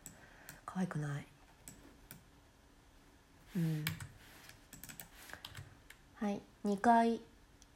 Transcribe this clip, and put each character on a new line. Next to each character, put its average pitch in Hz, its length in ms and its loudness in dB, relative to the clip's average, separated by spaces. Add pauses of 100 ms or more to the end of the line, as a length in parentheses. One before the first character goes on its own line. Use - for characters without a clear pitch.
(640)
可 - 160 -2
愛 175 60 2
く 151 120 -2
な 143 180 -2
い。 - 80 -8 (2250)
う 185 40 0
ん。 156 260 2 (2250)
は 208 140 -2
い。 202 120 -2 (240)
二 202 120 4
階、 233 440 8 (540)